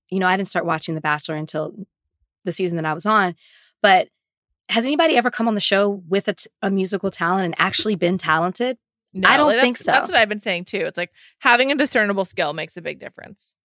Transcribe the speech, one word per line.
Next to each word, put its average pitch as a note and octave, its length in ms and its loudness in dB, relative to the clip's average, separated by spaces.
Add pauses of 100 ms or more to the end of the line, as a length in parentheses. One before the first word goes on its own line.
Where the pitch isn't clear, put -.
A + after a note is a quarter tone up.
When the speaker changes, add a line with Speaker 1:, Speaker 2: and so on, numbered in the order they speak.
Speaker 1:
you F#3+ 100 -2
know, F#3 80 2
I F#3 100 2
didn't G3 120 -4
start E3+ 180 -2
watching E3 260 -4
The D#3 80 -6
Bachelor D3+ 360 -4
until D#3 360 -6 (720)
the F3 60 -4
season F3 240 -2
that D#3+ 100 -4
I D#3 80 0
was D#3+ 140 -6
on, G3 280 2 (460)
but F#3+ 280 4 (600)
has A3+ 160 0
anybody D4+ 320 2
ever A#3+ 120 2
come A3+ 180 -2
on A3 80 0
the G3+ 40 0
show G3+ 480 0
with G3 220 -2
a, F#3+ 40 -2
t-, - 160 -10 (120)
a G3 100 -2
musical F#3+ 400 -2
talent F3+ 340 -2
and E3 120 -4
actually F#3+ 380 0
been F3 220 0
talented? F3+ 600 -2 (360)
Speaker 2:
No, F#3+ 160 2
Speaker 1:
I C4 80 6
don't D4 120 4
Speaker 2:
like, A3+ 120 2
Speaker 1:
think B3 160 2
Speaker 2:
that's, - 80 -6
Speaker 1:
so. - 60 0
Speaker 2:
that's C#4 180 2
what F4 80 2
I've G#3+ 120 4
been G#3 100 -6
saying F3+ 260 -4
too. F3 200 -4
It's D#3 120 -6
like F3 140 -6 (280)
having B3+ 320 4
a D4+ 40 2
discernible G#3 500 0
skill D#3 280 -4
makes D#3+ 240 -10
a E3+ 40 -14
big D#3 180 -10
difference. - 540 -20 (120)